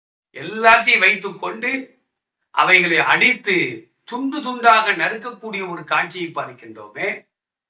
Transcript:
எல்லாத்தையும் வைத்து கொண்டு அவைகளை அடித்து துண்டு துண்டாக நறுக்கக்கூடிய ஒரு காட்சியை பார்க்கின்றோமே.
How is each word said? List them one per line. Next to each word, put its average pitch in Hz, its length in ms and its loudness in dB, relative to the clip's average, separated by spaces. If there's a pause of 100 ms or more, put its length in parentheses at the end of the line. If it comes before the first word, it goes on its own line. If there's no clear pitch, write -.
(360)
எல்லாத்தையும் 220 720 4
வைத்து 196 240 0 (140)
கொண்டு 226 280 -6 (840)
அவைகளை 165 440 4 (140)
அடித்து 208 440 0 (520)
துண்டு 269 360 -6
துண்டாக 226 560 4
நறுக்கக்கூடிய 214 600 -6 (120)
ஒரு 165 180 -12
காட்சியை 170 460 -4
பார்க்கின்றோமே. 120 720 -10 (600)